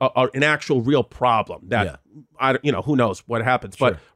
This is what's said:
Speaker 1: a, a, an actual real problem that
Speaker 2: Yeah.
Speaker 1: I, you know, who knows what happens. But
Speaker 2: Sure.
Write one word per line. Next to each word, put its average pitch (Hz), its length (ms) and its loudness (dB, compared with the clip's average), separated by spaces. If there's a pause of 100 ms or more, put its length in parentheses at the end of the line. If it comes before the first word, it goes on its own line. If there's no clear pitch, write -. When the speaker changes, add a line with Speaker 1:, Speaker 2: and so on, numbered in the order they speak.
Speaker 1:
a, 131 140 2
a, 127 180 2
an 135 80 -2
actual 147 400 0
real 131 220 2
problem 113 640 -2
that 104 180 0
Speaker 2:
Yeah. 80 100 -8 (440)
Speaker 1:
I, 131 240 2
you 147 80 2
know, 95 100 -2
who 143 140 0
knows 113 320 0
what 117 160 -4
happens. 117 320 -2
But 123 180 2
Speaker 2:
Sure. 82 80 -16 (140)